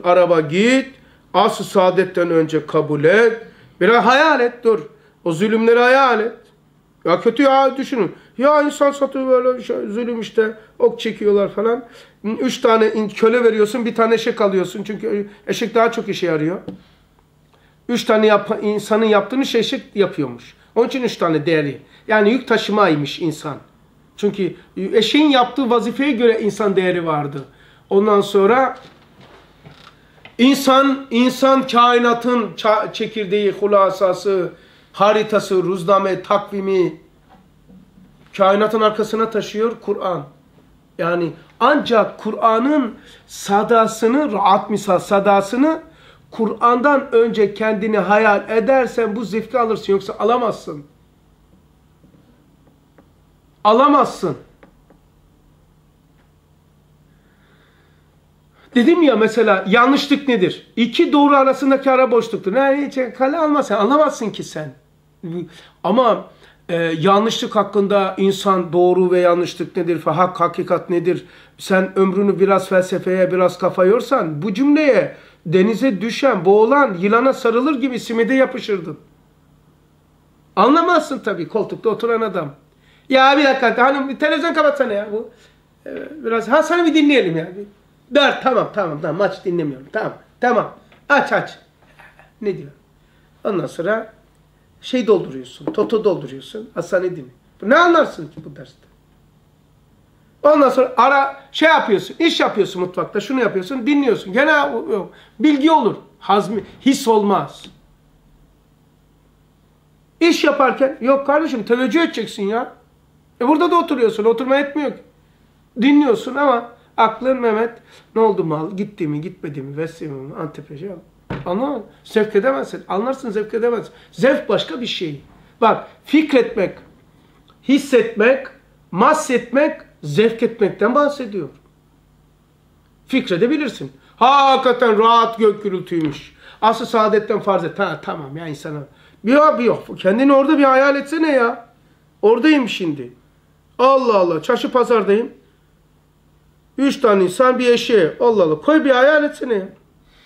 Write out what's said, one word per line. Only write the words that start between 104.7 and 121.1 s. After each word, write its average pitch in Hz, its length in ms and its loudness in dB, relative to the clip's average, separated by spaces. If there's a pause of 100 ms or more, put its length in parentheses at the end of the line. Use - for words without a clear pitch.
o, 180 140 -8 (300)
bilgi 285 300 2
olur, 254 260 2 (220)
hazmi, 196 460 -2 (220)
his 262 220 0
olmaz. 202 560 0 (2500)
İş 339 240 2
yaparken, 277 560 0
yok 269 260 0
kardeşim 277 380 -2
teveccüh 247 360 0
edeceksin 247 420 -4
ya. 220 300 -6 (680)
E 240 80 0
burada 311 220 2
da 349 80 2
oturuyorsun, 247 460 0
oturma 247 320 2
etmiyor 285 340 -4
ki. - 120 -16 (800)
Dinliyorsun 262 520 2
ama 262 380 0 (240)
aklın 240 440 0
Mehmet, 226 380 -2 (360)
ne 220 80 2
oldu 190 220 2
mal, 160 320 -4
gitti 196 320 -6
mi, 147 120 -4
gitmedi 156 420 -12
mi, 139 140 -14
Vesile 156 340 -10
mi, 135 240 -14
Antep'e 151 440 -14
şey 180 100 -14
yap-, 180 100 -14 (480)